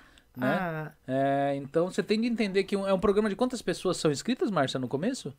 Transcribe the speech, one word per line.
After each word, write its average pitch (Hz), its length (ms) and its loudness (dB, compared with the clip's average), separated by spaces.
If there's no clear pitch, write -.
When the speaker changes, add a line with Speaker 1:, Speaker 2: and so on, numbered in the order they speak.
Speaker 1:
né? 127 120 -2
Speaker 2:
Ah. 156 320 -6
Speaker 1:
É, 139 480 2
então 160 360 -2
você 202 100 -2
tem 220 180 0
de 226 80 0
entender 202 360 0
que 202 120 -4
um, 196 120 -2
é 196 60 2
um 185 60 4
programa 208 300 4
de 190 60 -4
quantas 247 260 -2
pessoas 175 360 -2
são 156 140 2
inscritas, 240 380 0
Márcia, 139 300 2
no 127 80 -2
começo? 147 520 -4